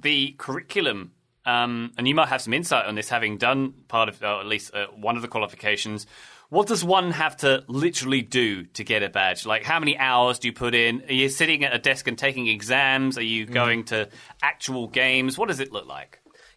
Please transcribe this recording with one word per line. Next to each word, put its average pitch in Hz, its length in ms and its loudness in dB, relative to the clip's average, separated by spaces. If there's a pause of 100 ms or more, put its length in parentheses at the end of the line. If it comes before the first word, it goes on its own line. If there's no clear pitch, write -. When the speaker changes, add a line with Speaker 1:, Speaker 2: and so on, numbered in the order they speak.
Speaker 1:
the 143 360 0
curriculum, 135 720 -4 (340)
um, 120 500 -2
and 127 100 -2
you 139 80 4
might 156 140 4
have 131 140 0
some 113 100 -4
insight 139 320 0
on 107 100 -4
this, 107 140 -6
having 110 300 -2
done 135 340 0 (160)
part 113 220 0
of, - 120 -14
uh, 104 180 -2
at 98 40 -10
least, 107 300 -6
uh, 101 200 -4
one 110 220 -2
of 117 60 -6
the 117 60 -8
qualifications. 107 800 -4 (440)
What 202 180 4
does 185 160 0
one 180 280 2
have 156 260 -2
to 135 280 4
literally 135 540 0
do 107 440 0
to - 200 -12
get 107 180 2
a 95 60 -2
badge? 95 380 0
Like, 110 180 0
how 160 160 2
many 143 160 0
hours 123 420 4
do 123 100 -4
you 110 40 -2
put 120 220 -2
in? 117 340 2
Are 135 60 -2
you 135 160 4
sitting 151 340 2
at 127 100 0
a 117 40 -2
desk 135 280 0
and 120 120 -4
taking 131 300 0
exams? 131 680 2
Are 120 60 -4
you 113 220 -2
Speaker 2:
Mm-hmm. 120 100 -12
Speaker 1:
going 117 300 2
to 110 260 -2 (320)
actual 131 460 -4
games? 131 500 2
What 220 100 0
does 139 120 -4
it 135 120 -6
look 95 140 -8
like? 69 340 -14 (360)